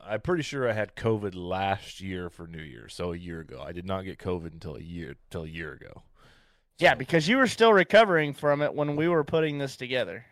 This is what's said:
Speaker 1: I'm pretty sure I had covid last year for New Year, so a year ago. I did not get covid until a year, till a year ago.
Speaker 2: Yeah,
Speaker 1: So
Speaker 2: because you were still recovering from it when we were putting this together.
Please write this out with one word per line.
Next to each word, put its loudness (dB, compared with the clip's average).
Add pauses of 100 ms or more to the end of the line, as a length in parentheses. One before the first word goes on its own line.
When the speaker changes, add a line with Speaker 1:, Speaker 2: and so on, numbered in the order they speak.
Speaker 1:
I'm -4
pretty -2
sure -2
I 2
had -4
covid -2
last -4
year -8
for -18
New -14
Year, -16
so -6
a -6
year -10
ago. -14
I -12
did -10
not -4
get -10
covid -6
until -12
a -12
year, -12 (140)
till -8
a -10
year -10
ago. -20 (760)
Speaker 2:
Yeah, 8
Speaker 1:
So -4
Speaker 2:
because 2
you 4
were 6
still 6
recovering 6
from 2
it 0
when 0
we 2
were 4
putting 0
this -4
together. -4